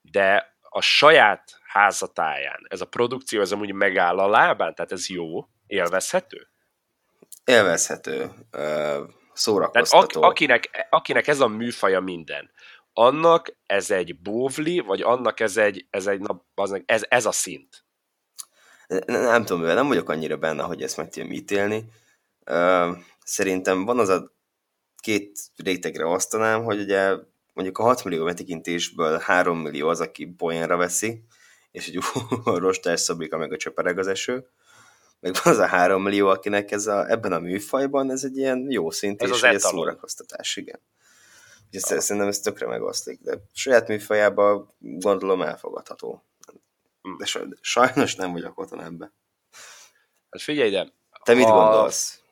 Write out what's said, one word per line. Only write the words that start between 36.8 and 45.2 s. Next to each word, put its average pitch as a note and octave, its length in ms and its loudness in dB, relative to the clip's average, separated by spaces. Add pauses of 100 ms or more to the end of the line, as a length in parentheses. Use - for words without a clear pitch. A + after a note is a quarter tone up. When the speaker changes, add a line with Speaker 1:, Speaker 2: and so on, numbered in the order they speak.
Speaker 2:
a, G2+ 240 -2
ebben A2 220 -2
a E2+ 60 0
műfajban C3+ 720 -4
ez C3 140 -6
egy C3+ 120 -8
ilyen C3+ 340 -2
jó E2+ 200 -2
szint, G#2 320 -6
Speaker 1:
Ez B2 60 -2
Speaker 2:
és B2 60 -2
Speaker 1:
az A#2 60 0
Speaker 2:
hogy B2 140 6
ez G2 100 0
Speaker 1:
etalon. F2 200 0
Speaker 2:
szórakoztatás, - 720 -10
igen. - 240 -16 (840)
Úgyhogy G2 260 -6
Speaker 1:
Aha. - 80 0
Speaker 2:
szerintem G#2 280 -2
ez G2+ 100 -4
tökre - 280 -6
megoszlik, A#1 540 -8
de - 180 -8 (160)
saját A#2 340 2
műfajában G#2 880 0
gondolom F#2 640 -2